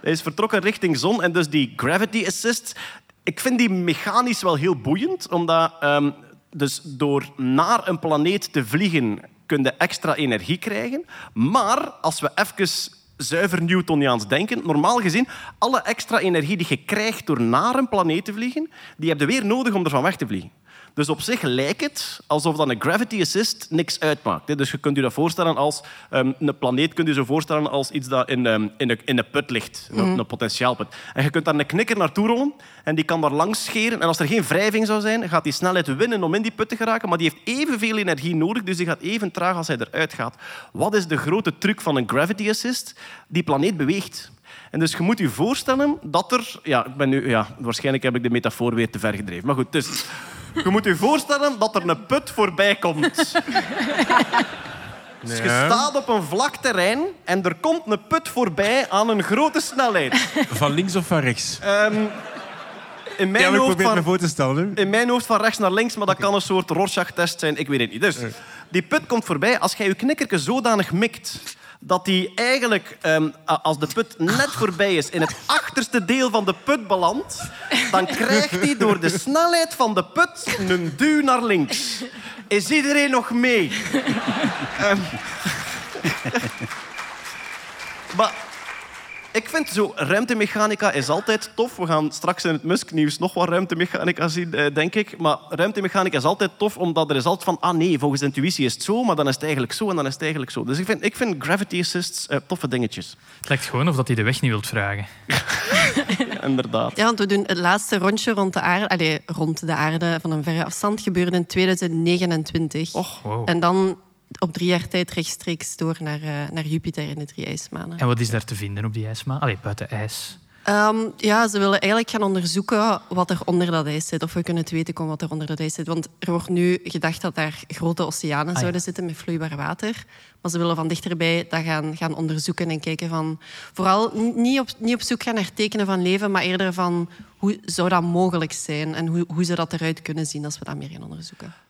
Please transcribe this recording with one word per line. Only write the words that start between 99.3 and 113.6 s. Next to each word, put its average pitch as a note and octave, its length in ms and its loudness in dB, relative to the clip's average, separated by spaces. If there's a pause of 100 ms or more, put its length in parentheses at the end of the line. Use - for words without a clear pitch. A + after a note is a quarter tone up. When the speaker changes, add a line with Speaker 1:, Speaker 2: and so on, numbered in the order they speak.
Speaker 1:
het - 100 -6
eigenlijk C#3+ 300 -2
zo G#3+ 160 -2
en F#3 60 -2
dan D3 100 0
is C3+ 80 -4
het - 80 -10
eigenlijk D3+ 300 -4
zo." A#2+ 120 -6
Dus C3+ 160 -2
ik F#3 60 -4
vind, G#3+ 200 -4
ik A3+ 100 -2
vind F3+ 280 -2
gravity F3 360 0
assists, - 480 -4
eh, C#3+ 100 -2 (100)
toffe F3+ 200 -4
dingetjes. A#2+ 480 -4 (240)
Speaker 4:
Het - 100 -12
lijkt C#3 160 0
gewoon C3+ 240 0
of D3+ 60 2
dat C3 120 0
hij B2 80 2
de A2 80 0
weg B2+ 180 0
niet B2+ 100 2
wilt G#2 160 -2
vragen. G2+ 380 -4 (220)
Speaker 1:
<laughs> B2+ 100 0 (800)
Ja, A3+ 260 -4
inderdaad. A#2+ 540 0
Speaker 2:
Ja, G#3 60 2
want A3+ 160 4
we G3+ 60 2
doen G3+ 220 2
het F#3+ 100 0
laatste F#3+ 400 2
rondje G#3 360 2
rond G3 200 2
de F3 80 0
aarde, F#3 280 2
allee, D#3+ 360 2
rond D#3+ 420 -2
de E3 80 0
aarde D#3+ 460 0
van E3 100 -2
een D3+ 120 -2
verre E3 220 0
afstand, G#3 360 -2
gebeurde F3+ 360 0
in F3 80 0
tweeduizend F#3 480 0
negenentwintig. E3 1000 0
Speaker 4:
Och, - 300 -6
wow. A2 260 -2
Speaker 2:
En E3+ 100 2
dan F#3 380 4 (420)